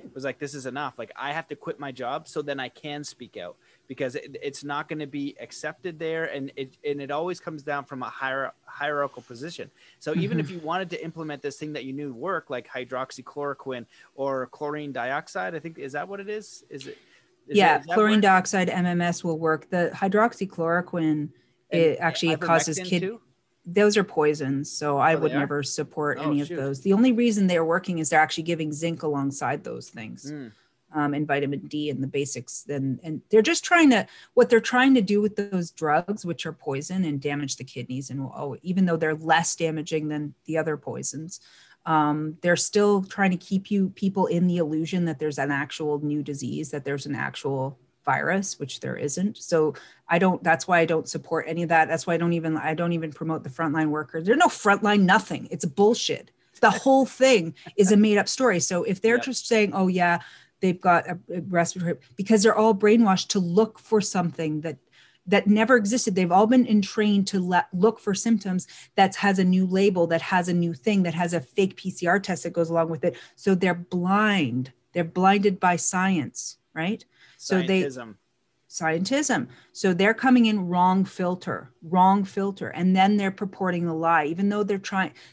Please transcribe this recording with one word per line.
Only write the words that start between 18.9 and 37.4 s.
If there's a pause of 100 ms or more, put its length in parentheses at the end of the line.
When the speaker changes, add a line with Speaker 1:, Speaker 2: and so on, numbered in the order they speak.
Speaker 2:
S
will
work.
The
hydroxychloroquine, (420)
Speaker 1:
And
Speaker 2:
it
actually,
it
causes
Speaker 1:
ivermectin
Speaker 2:
kid-,
Speaker 1:
too? (460)
Speaker 2:
those
are
poisons,
so
I
Speaker 1:
Oh,
Speaker 2:
would
Speaker 1:
they
are?
Speaker 2:
never
support
Speaker 1:
Oh,
Speaker 2:
any
of
Speaker 1:
shoot.
Speaker 2:
those.
The
only
reason
they're
working
is
they're
actually
giving
zinc
alongside
those
things,
Speaker 1:
Mm. (400)
Speaker 2:
um,
and
vitamin
D
and
the
basics.
And,
and
they're
just
trying
to, (260)
what
they're
trying
to
do
with
those
drugs,
which
are
poison
and
damage